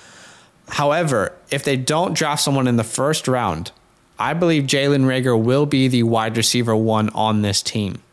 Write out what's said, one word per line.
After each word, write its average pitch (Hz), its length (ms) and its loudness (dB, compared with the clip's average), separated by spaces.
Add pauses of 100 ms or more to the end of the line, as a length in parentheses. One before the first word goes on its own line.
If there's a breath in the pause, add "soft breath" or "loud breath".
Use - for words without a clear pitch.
(680 loud breath)
However, 143 640 0 (180)
if 139 140 -4
they 139 120 0
don't 160 380 -2
draft 151 280 -2
someone 135 260 0
in 120 80 2
the 113 80 0
first 143 420 -4
round, 107 460 -2 (480)
I 131 140 -2
believe 165 300 2
Jalen 139 400 2
Reagor 127 360 2
will 131 260 2
be 135 220 2
the 123 160 2
wide 113 320 0
receiver 117 400 0
one 110 340 2
on 107 320 0
this 101 200 -2
team 98 360 -4 (140)